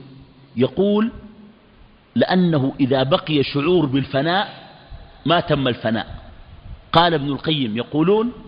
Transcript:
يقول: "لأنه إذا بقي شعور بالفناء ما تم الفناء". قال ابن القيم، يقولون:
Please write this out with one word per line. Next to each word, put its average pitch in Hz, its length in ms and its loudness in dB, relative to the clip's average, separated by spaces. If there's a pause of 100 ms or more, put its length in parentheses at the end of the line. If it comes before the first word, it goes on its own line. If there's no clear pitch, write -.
(560)
يقول: 208 560 0 (1040)
"لأنه 156 640 2
إذا 131 240 2
بقي 143 400 0
شعور 156 420 2
بالفناء 139 800 -2 (600)
ما 170 140 4
تم 143 280 0
الفناء". 113 400 -2 (840)
قال 170 220 4
ابن 143 180 -2
القيم، 131 460 -2
يقولون: 196 560 0 (140)